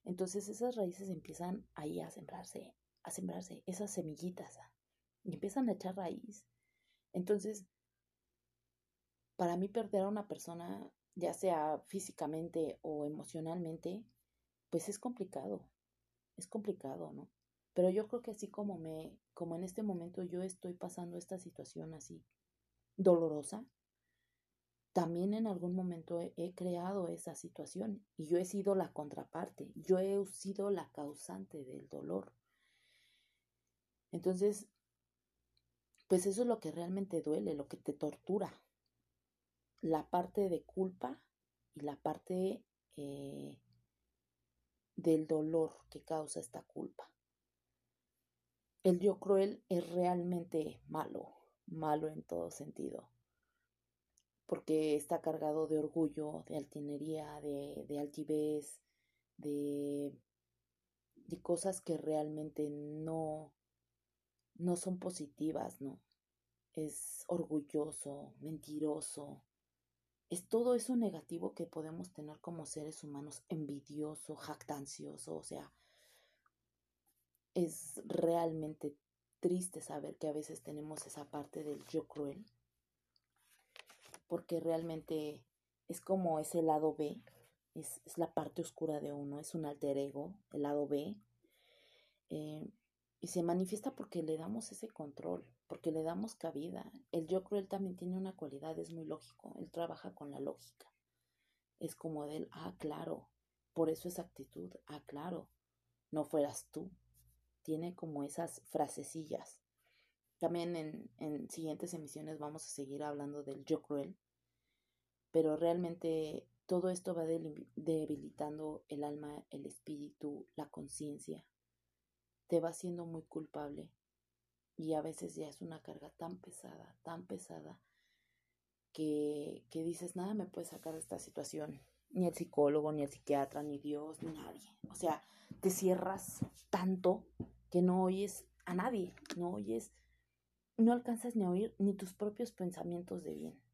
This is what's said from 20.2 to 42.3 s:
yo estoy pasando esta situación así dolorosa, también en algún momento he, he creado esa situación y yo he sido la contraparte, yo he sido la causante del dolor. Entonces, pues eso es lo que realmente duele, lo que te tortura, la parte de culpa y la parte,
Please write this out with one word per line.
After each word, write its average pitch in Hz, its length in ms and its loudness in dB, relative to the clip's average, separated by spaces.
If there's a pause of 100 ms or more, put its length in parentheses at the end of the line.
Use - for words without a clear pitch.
yo 180 180 -2
estoy 185 320 -4
pasando 180 440 -6
esta 180 200 -6
situación 160 560 -10
así 160 320 -14 (720)
dolorosa, 170 680 8 (1300)
también 175 420 4
en 226 120 0
algún 180 300 0
momento 175 440 -2
he, 175 160 -4
he 180 200 -4
creado 180 540 0
esa 165 260 -8
situación 190 720 -6 (120)
y 156 100 -6
yo 170 100 8
he 185 80 4
sido 196 300 2
la 180 160 2
contraparte, - 840 2
yo 185 240 8
he 196 260 4
sido 196 440 -2
la 180 220 2
causante 151 720 -8
del 139 260 -12
dolor. 95 440 -4 (1800)
Entonces, 190 580 2 (1400)
pues 185 180 8
eso 202 160 4
es 240 60 4
lo 226 140 2
que 156 100 -4
realmente 175 500 -2
duele, 160 340 2
lo 143 120 -4
que - 80 -12
te - 160 -4
tortura, 196 640 0 (1300)
la 156 280 2
parte 180 380 2
de 170 160 0
culpa 190 580 -4 (520)
y 147 80 -12
la 147 160 -4
parte, - 640 -2 (320)